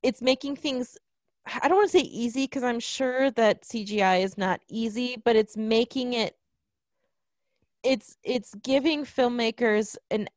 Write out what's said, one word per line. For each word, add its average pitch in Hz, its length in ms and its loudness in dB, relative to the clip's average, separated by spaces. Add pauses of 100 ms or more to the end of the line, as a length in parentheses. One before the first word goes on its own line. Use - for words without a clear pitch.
it's 240 180 -2
making 262 360 0
things, 254 400 -6 (480)
I - 220 -2
don't 370 100 4
wanna 403 120 4
say 349 120 6
easy, 240 460 -2
'cause 262 160 -6
I'm 240 160 -2
sure 262 520 0
that 220 340 2
C 220 200 -8
G 202 160 -2
I 185 160 4
is 190 200 -2
not 190 300 -2
easy, 226 500 -6
but 226 180 2
it's 214 220 2
making 240 560 0
it, 220 240 -4 (1500)
it's, 247 400 -2
it's 226 320 -4
giving 277 480 0
filmmakers 233 920 0 (140)
an - 260 -2